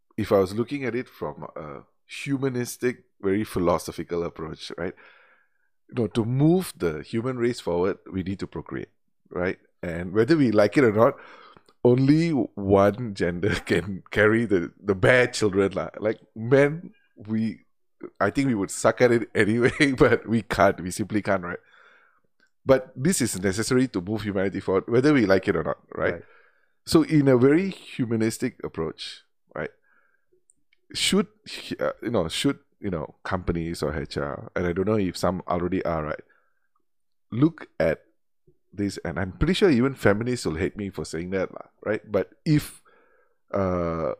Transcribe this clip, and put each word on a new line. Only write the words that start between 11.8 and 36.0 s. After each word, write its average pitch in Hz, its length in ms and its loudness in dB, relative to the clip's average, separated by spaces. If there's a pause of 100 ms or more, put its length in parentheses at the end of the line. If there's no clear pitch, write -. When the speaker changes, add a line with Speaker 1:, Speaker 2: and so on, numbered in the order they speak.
Speaker 1:
only 135 460 6
one 101 840 2
gender 87 400 -2
<laughs> - 120 -6
can 92 440 -2
carry 110 340 4
the, 95 360 0
the 98 140 -2
bare 123 320 4
children 98 460 0
lah. 82 260 -6
Like 110 220 -2 (160)
men, 143 560 2 (240)
we, 110 480 -4 (560)
I 98 100 2
think 139 180 0
we 120 60 2
would 98 160 -2
suck - 300 0
at 123 100 6
it 117 200 2
<laughs> - 40 -12
anyway, 117 640 2
but 117 300 4
we 110 140 0
can't. 98 380 2
We 90 120 -6
simply 104 300 -4
can't, 98 200 0
right? 87 160 -8 (1080)
But 131 300 2
this 156 280 0
is 101 180 -4
necessary 110 480 0
to 101 120 -4
move 104 220 -6
humanity 98 380 -2
forward, 95 260 0
whether 131 280 4
we 123 120 4
like 95 220 4
it 90 80 0
or 80 60 -2
not, 76 160 -4 (160)
right? 90 200 -2
Speaker 2:
Right. 85 80 -14 (640)
Speaker 1:
So 165 160 4
in 147 260 2
a 131 100 6
very 156 320 4
humanistic 113 920 -4
approach, - 600 -10 (320)
right, 73 160 -8 (1200)
should, - 340 0 (520)
uh, - 140 -2 (100)
you 113 80 -6
know, 92 180 0
should, 139 300 -2 (220)
you 104 100 -6
know, 80 320 -6
companies 87 600 -4
or 73 140 -2
H - 220 -8
R, 71 380 -8
and 90 100 -2
I 87 60 0
don't 92 140 -2
know 110 120 2
if 92 180 -2
some 92 320 -2
already 87 360 -2
are, 80 200 -2